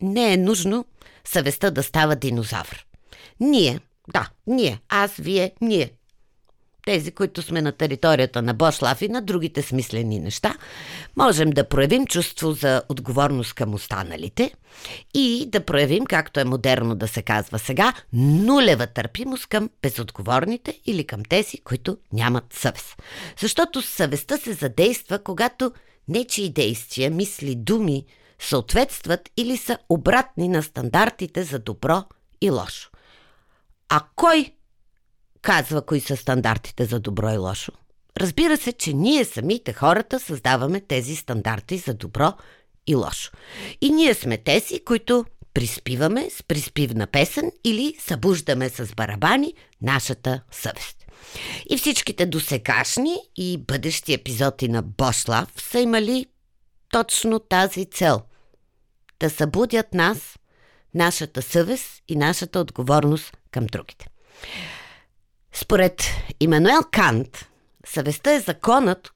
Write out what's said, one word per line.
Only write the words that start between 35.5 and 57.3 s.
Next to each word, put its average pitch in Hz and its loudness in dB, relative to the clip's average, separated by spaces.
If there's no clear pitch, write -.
кои 147 0
са - -4
стандартите 120 -2
за 113 -2
добро 104 -2
и 110 0
лошо? 95 -6
Разбира 302 2
се, 247 -4
че - -6
ние 226 2
самите, 147 -4
хората, 202 2
създаваме 135 0
тези 143 -4
стандарти 113 -6
за 139 -6
добро 135 0
и 160 2
лошо. - -2
И 277 2
ние 311 6
сме 113 -2
тези, - 0
които 240 2
приспиваме 127 -2
с - -14
приспивна 127 -2
песен 185 0
или 240 -2
събуждаме 147 0
с 120 -8
барабани 160 0
нашата 131 -2
съвест. - -10
И 269 2
всичките 220 0
досегашни 151 0
и 180 -4
бъдещи 139 -4
епизоди 127 -2
на 113 0
Бош 120 0
Лав 120 0
са - -2
имали 233 0
точно 220 0